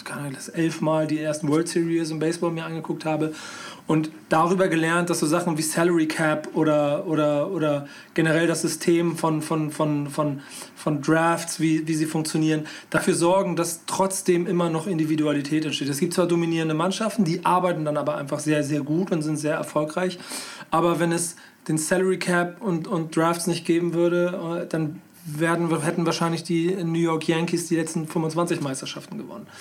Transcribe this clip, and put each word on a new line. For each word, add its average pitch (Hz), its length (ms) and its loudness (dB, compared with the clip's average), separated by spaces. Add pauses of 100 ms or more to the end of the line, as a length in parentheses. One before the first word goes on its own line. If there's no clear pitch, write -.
keine - 160 -10
Ahnung, 143 140 -6
das - 140 -12
elf 165 320 -2
Mal 156 260 2
die 151 120 0
ersten 151 280 -2
World 160 200 4
Series 165 440 0
im 156 80 -4
Baseball 170 320 0
mir 165 120 -4
angeguckt 160 420 -6
habe 156 280 0 (540)
und 156 240 2 (180)
darüber 175 380 4
gelernt, 165 420 2
dass 165 100 0
so 170 60 0
Sachen 160 320 2
wie 156 60 -2
Salary 170 440 2
Cap 151 460 0
oder, 151 540 2
oder, 147 420 2
oder 147 380 0 (260)
generell 165 320 4
das 165 160 2
System 170 560 2
von, 160 240 0
von, 156 300 -2
von, 147 400 0
von, 143 300 -2 (340)
von 147 260 -2
Drafts, 165 580 2
wie, 156 280 2
wie 160 80 0
sie 156 100 0
funktionieren, 156 640 0 (240)
dafür 160 240 2
sorgen, 175 400 4
dass 170 320 -2
trotzdem 185 580 0
immer 175 240 2
noch 160 160 -2
Individualität 156 800 0
entsteht. 139 240 -4
Es 143 80 -2
gibt 170 160 -2
zwar 175 140 2
dominierende 165 480 0
Mannschaften, 196 480 0
die 170 240 0
arbeiten 175 360 2
dann 151 140 -2
aber 147 180 -2
einfach 147 240 -4
sehr, 151 240 2
sehr 143 180 -2
gut 160 300 0
und 160 120 0
sind 151 140 -2
sehr 156 180 -2
erfolgreich, 160 640 -2 (500)
aber 165 300 2
wenn 170 120 2
es 170 240 -2 (320)
den 156 120 2
Salary 185 400 2
Cap 175 420 0
und, 170 260 -2
und 165 280 -2
Drafts 170 320 2
nicht 170 180 -2
geben 170 300 2
würde, 175 720 0
äh, - 20 -12
dann 160 340 -4 (260)
werden, 165 540 0
hätten 165 240 0
wahrscheinlich 165 380 0
die 170 400 0
New 165 160 0
York 160 280 0
Yankees 170 400 0
die 170 80 0
letzten 160 320 -2
fünfundzwanzig 165 540 -2
Meisterschaften - 560 -8
gewonnen. - 300 -12 (140)